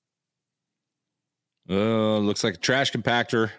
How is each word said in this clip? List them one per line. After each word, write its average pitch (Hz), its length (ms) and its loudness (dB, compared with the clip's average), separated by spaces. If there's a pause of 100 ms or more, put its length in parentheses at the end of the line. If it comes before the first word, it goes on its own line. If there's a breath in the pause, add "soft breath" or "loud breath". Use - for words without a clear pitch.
(1700)
Oh, 107 500 2
looks 104 260 0
like 107 100 -2
a 87 40 -18
trash 135 340 0
compactor. 117 680 0